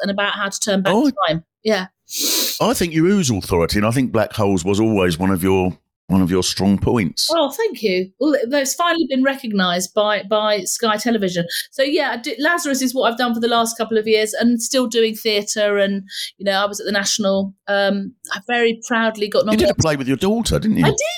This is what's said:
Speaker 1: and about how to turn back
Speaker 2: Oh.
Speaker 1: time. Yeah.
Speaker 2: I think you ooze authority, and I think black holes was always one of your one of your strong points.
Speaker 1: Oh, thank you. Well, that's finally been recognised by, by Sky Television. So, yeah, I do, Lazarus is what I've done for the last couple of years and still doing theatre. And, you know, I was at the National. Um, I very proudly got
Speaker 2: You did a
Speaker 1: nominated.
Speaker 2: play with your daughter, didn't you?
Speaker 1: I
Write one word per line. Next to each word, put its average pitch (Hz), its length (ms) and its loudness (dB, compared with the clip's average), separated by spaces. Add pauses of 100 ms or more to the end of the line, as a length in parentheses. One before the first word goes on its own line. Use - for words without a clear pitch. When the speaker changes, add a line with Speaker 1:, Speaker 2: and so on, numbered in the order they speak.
Speaker 1:
and 190 80 -2
about 196 240 -2
how 202 160 -4
to - 100 -10
turn 196 220 0
back 180 120 2
Speaker 2:
Oh. 269 160 4 (180)
Speaker 1:
time. 160 160 -2 (180)
Yeah. 196 240 -2 (760)
Speaker 2:
I 208 140 2
think 175 180 0
you 160 140 4
ooze 185 240 2
authority, 90 480 2
and 104 80 2
I 113 40 2
think 127 220 0
black 107 220 0
holes 98 320 0
was 101 140 2
always 95 380 2
one 95 120 0
of 90 120 0
your 92 360 2 (320)
one 95 120 4
of 85 80 2
your 92 120 2
strong 98 360 2
points. 110 540 0
Speaker 1:
Oh, 320 200 0
thank 392 300 -4
you. 185 360 -2
Well, 285 180 2 (120)
that's 269 260 -2
finally 330 340 0
been 262 140 0
recognised 202 720 -2
by, 208 300 0
by 214 400 0
Sky 214 320 -2
Television. 196 500 -2 (240)
So, 269 140 -4
yeah, 294 280 0
I 247 40 -6
do, 240 240 -8
Lazarus 294 420 0
is 254 120 0
what 247 160 0
I've 233 80 -4
done 240 140 0
for 226 80 -4
the 233 80 0
last 233 300 0
couple 220 180 -2
of 214 120 0
years 214 260 2
and 233 260 2
still 254 280 0
doing 226 260 2
theatre. 208 640 0
And, 196 300 -2 (280)
you 190 80 -14
know, 196 160 0
I 202 60 2
was 202 140 -10
at - 60 -10
the 196 60 -2
National. 196 640 0 (140)
Um, 196 440 0 (200)
I 190 160 -6
very 233 380 0
proudly 226 420 -2
got 208 160 2
Speaker 2:
You 214 80 0
did - 20 4
a 220 140 4
Speaker 1:
nominated. 196 100 2
Speaker 2:
play 151 180 2
with 131 120 -4
your 135 80 2
daughter, 202 420 0
didn't 214 200 0
you? - 80 2
Speaker 1:
I - 80 4 (240)